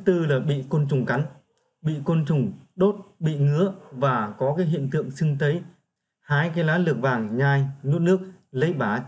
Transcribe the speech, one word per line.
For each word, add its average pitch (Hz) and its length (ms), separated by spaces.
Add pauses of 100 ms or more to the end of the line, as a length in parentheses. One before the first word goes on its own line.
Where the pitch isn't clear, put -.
tư 175 200
là 143 140
bị 143 300
côn 147 180
trùng 127 180
cắn, 123 200 (560)
bị 156 220
côn 165 220
trùng 135 260 (240)
đốt, 196 200 (240)
bị 156 180
ngứa 147 360 (180)
và 127 460
có 135 200
cái 180 80
hiện 151 260
tượng 147 200
sưng 147 260
tấy. 151 240 (580)
Hái 151 360
cái 170 80
lá 160 140
lược 165 220
vàng 117 380
nhai, 139 300 (160)
nuốt 156 180
nước, 185 180 (320)
lấy 147 220
bã 117 340